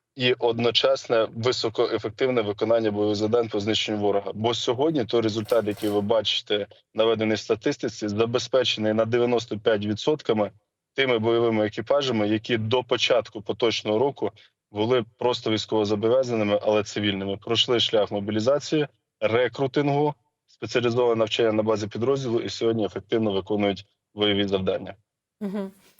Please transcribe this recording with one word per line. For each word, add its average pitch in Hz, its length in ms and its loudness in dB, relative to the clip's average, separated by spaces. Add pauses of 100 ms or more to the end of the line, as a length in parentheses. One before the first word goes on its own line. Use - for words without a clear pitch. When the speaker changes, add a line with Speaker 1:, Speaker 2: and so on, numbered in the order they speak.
(160)
Speaker 1:
і 127 160 2
одночасне 117 1040 0
високоефективне 117 1040 0
виконання 110 480 0
бойових 104 260 0
завдань 110 320 0
по 107 120 -2
знищенню 107 380 -2
ворога. 101 360 0
Бо 107 200 0
сьогодні 135 500 0
той 117 160 0
результат, 110 460 0
який 104 240 -2
ви 104 100 2
бачите, 104 680 -2 (280)
наведений 110 420 2
в - 40 -6
статистиці, 113 680 -2
забезпечений 113 840 0
на 113 120 2
дев'яносто 117 540 0
п'ять 104 280 0
відсотками 110 640 0 (440)
тими 131 240 2
бойовими 113 480 2
екіпажами, 113 640 0
які 110 280 0
до 113 280 0
початку 113 580 0
поточного 110 560 0
року 131 340 0 (380)
були 113 340 0 (140)
просто 120 320 -2
військовозобов'язаними, 110 1120 0
але 107 220 2
цивільними. 98 520 -4
Пройшли 117 440 0
шлях 104 300 2
мобілізації, 117 800 0 (320)
рекрутингу, 139 920 0 (320)
спеціалізоване 120 720 0
навчання 110 340 2
на 107 100 2
базі 107 240 0
підрозділу 120 540 -2
і 104 80 -8
сьогодні 113 380 0
ефективно 107 460 -2
виконують 101 520 -2 (300)
бойові 101 340 2
завдання. 95 460 -2 (460)
Speaker 2:
Мгм. 196 300 -6 (300)